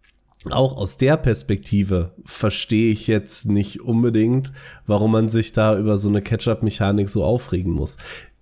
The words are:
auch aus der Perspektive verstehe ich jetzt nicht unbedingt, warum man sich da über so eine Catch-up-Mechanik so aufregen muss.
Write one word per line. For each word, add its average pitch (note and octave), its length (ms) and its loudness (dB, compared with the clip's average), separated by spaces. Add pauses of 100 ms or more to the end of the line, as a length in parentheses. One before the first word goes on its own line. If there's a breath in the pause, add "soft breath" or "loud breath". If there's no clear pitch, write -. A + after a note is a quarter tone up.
(520)
auch C3 260 0
aus F#2+ 200 -6
der C#3+ 200 4
Perspektive G2 920 0 (140)
verstehe A2 680 0
ich - 160 -4
jetzt G#2+ 400 -2
nicht G2+ 340 0
unbedingt, A#2+ 680 2 (340 loud breath)
warum G#2+ 260 2
man A2 180 2
sich A2+ 240 0
da G#2+ 240 4
über G#2 200 2
so G#2 100 -2
eine G2+ 140 2
Catch-up-Mechanik G#2 880 0
so F#2+ 140 -2
aufregen F2+ 480 -2
muss. - 260 -4 (440 loud breath)